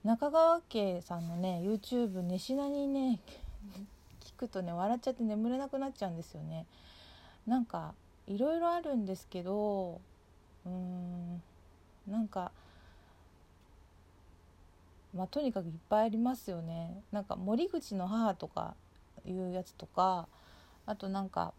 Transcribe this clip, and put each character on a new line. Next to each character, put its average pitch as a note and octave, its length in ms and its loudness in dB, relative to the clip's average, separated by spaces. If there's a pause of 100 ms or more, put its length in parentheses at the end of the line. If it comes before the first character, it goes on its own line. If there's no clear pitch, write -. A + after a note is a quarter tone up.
中 A#3 260 4
川 E4 300 8
家 F#3+ 400 0
さ F3 180 -6
ん E3+ 80 -4
の E3+ 80 -4
ね、 F3+ 260 0
YouTube、 G#3 600 0
寝 F3+ 180 0
し C4 160 -2
な C#4 140 0
に C#4+ 180 0
ね、 C4+ 320 2 (1000)
聞 - 140 -20
く B3 120 -4
と G3 140 -4
ね、 F3 100 -4
笑 F#3+ 260 2
っ - 40 -6
ち - 80 -2
ゃ - 20 0
っ - 20 -4
て B3 100 -4
眠 A3 260 0
れ B3+ 80 0
な C#4 100 -4
く C#4 100 -4
な C4+ 120 -2
っ - 20 -6
ち - 140 -6
ゃ - 20 -2
う F3+ 40 -4
ん E3 40 -6
で E3 80 -8
す - 120 -16
よ D3+ 60 -10
ね。 D#3+ 240 -8 (800)
な A#3+ 120 4
ん A#3+ 60 2
か、 D#3+ 300 -6 (320)
い G3+ 100 -4
ろ C#4+ 180 4
い E4+ 40 0
ろ E4+ 100 4
あ E4+ 100 2
る D#4 160 -2
ん A3 100 2
で F#3+ 100 -2
す - 140 -16
け F3+ 120 -6
ど、 F#3+ 600 -2 (640)
う F3 40 -6
ー - 20 -6
ん、 F3+ 680 -6 (640)
な G3+ 140 -2
ん A3 80 0
か、 F3+ 240 -4 (2750)
ま F3+ 80 -2
あ、 F#3 40 -4
と C#4+ 140 -2
に C4+ 100 2
か G3 120 -2
く E3+ 60 -6
い - 0 -
っ D#3+ 40 -6 (160)
ぱ G#3+ 140 6
い - 20 6
あ A3+ 40 2
り G#3+ 80 0
ま A#3+ 180 2
す - 160 -8
よ E3+ 100 -4
ね。 E3 400 -6 (100)
な G3+ 100 0
ん - 20 -6
か、 - 140 -4
森 A3 300 2
口 D#4+ 280 -4
の F#3 120 0
母 G#3+ 280 2
と E3 120 -8
か - 280 -4 (500)
い F3 60 -6
う F3+ 200 -4
や F3+ 120 -4
つ - 100 -16
と - 140 -14
か、 F3+ 400 4 (580)
あ G#3+ 100 -2
と G3 140 -8
な G3 120 0
ん F#3+ 80 -4
か - 300 0